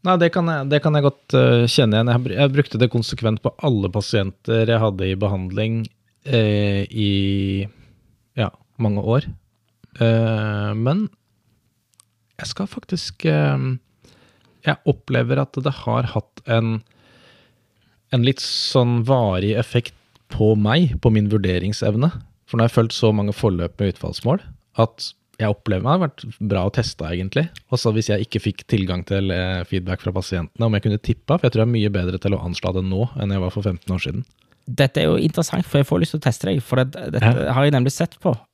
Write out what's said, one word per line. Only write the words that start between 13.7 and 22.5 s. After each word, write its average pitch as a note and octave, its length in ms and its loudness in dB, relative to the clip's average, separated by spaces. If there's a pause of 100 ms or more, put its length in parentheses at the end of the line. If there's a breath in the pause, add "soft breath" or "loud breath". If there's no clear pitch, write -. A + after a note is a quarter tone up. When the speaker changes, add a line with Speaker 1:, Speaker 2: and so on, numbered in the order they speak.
Speaker 1:
jeg - 200 0
opplever B2+ 560 0
at C3+ 120 -6
det C3+ 200 -4
har A#2 300 -2
hatt - 420 -6
en, A2+ 380 0 (1300 soft breath)
en A#2+ 100 2
litt C3 160 2
sånn A#2+ 680 0
varig G#2 500 2
effekt - 360 -4 (360)
på A2 300 2
meg, A#2+ 420 2
på A2+ 100 4
min G#2 200 2
vurderingsevne. G#2 800 0 (360)
For A#2 100 -4